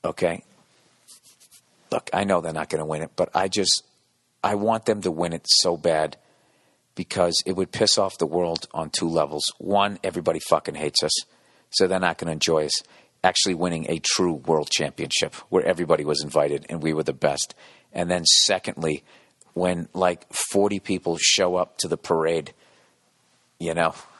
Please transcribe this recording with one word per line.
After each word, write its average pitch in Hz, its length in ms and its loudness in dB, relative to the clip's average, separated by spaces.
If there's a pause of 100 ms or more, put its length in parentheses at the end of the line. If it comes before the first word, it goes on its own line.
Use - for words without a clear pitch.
Okay? 87 400 -2 (1500)
Look, - 220 -4
I 98 120 0
know 92 180 2
they're 82 100 -6
not 78 160 -6
gonna 78 160 -2
win 78 160 -4
it, 80 160 -8
but 90 180 0
I 95 140 2
just, 95 340 0 (600)
I 104 140 0
want 110 280 0
them 104 160 0
to 90 100 -2
win 82 220 -2
it 80 140 -8
so 85 320 2
bad 78 400 0 (800)
because - 480 0
it 92 120 -2
would 95 160 -2
piss - 260 4
off 98 200 0
the 85 80 2
world 85 460 -2
on 80 160 -4
two 85 200 -2
levels. 76 340 0 (160)
One, 101 460 0
everybody 85 340 -2 (100)
fucking 76 280 0
hates 76 260 -2
us, 78 80 -2 (600)
so 92 180 2
they're 95 100 0
not 87 200 0
gonna 85 120 -6
enjoy 78 360 2
us - 160 -4 (420)
actually 92 300 2
winning 82 340 -2
a 80 100 -2
true 90 360 2
world 76 360 0
championship 76 640 -2 (140)
where - 160 2
everybody 82 400 2
was 76 180 0
invited 73 460 0
and 82 120 -6
we 78 120 0
were 78 100 0
the 73 100 -2
best. 69 440 -2 (360)
And 87 160 -4
then 87 160 -2
secondly, 80 800 2 (520)
when, 87 380 0
like, 90 320 0 (280)
forty 101 260 2
people 90 420 -4
show 90 360 2
up - 220 -2
to - 100 -4
the - 80 0
parade, 82 580 0 (1040)
you 82 160 -4
know 82 220 0 (240)